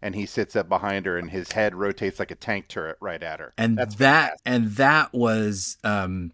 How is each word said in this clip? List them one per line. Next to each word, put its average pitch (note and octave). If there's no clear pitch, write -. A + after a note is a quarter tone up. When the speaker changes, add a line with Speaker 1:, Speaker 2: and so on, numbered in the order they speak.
Speaker 1:
and G2
he G2+
sits -
up F#2+
behind G2
her F2+
and F2
his F2+
head G#2+
rotates G2
like G2+
a F#2+
tank G2+
turret D#2+
right F2
at D#2+
her. D2
Speaker 2:
And A2+
Speaker 1:
That's A2
Speaker 2:
that, C3+
Speaker 1:
fantastic. -
Speaker 2:
and B2
that C#3+
was, A2
um, F#2+